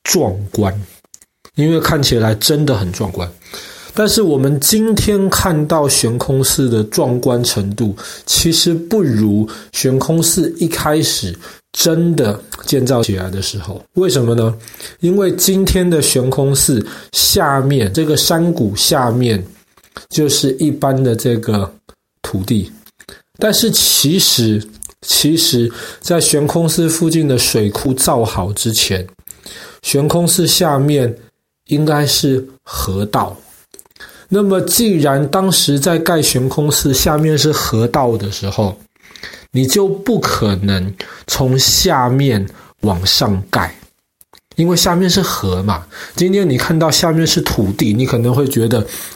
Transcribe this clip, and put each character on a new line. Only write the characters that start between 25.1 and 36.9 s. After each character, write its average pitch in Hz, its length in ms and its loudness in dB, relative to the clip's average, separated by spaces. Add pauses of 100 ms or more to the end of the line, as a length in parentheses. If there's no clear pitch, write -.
实 117 360 0 (300)
在 170 180 0
悬 151 260 0
空 165 220 0
寺 160 220 0
附 160 200 0
近 160 160 2
的 135 120 2
水 110 320 0
库 127 240 -4
造 131 300 0
好 101 280 -4
之 113 200 -4
前， 95 340 -2 (760)
悬 139 260 0
空 175 200 2
寺 165 180 2
下 156 320 2
面 135 360 2 (540)
应 151 180 2
该 147 200 2
是 131 400 0 (180)
河 98 420 -4
道。 101 300 -2 (920)
那 202 160 2
么 196 180 2
既 208 360 0
然 143 320 2
当 190 200 0
时 143 300 2
在 165 180 2
盖 165 240 0
悬 131 280 0
空 151 200 0
寺 143 240 0